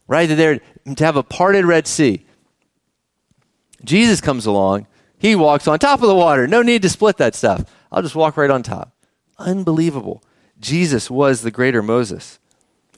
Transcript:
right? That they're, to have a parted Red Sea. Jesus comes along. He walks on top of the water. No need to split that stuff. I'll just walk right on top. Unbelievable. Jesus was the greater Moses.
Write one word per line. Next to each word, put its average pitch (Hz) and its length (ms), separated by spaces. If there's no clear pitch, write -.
right? 160 200
That 156 100
they're, 156 240
to 151 100
have 156 120
a 135 80
parted 190 400
Red 165 220
Sea. 120 380
Jesus 196 360
comes 127 260
along. 101 400
He 214 180
walks 151 320
on 156 120
top 277 200
of 233 80
the 196 60
water. 156 320
No 220 160
need 233 200
to 180 60
split 214 300
that 120 160
stuff. 104 300
I'll 190 120
just 156 120
walk 156 220
right 143 140
on 131 120
top. - 300
Unbelievable. 165 840
Jesus 139 520
was 131 320
the 117 80
greater 123 320
Moses. 113 560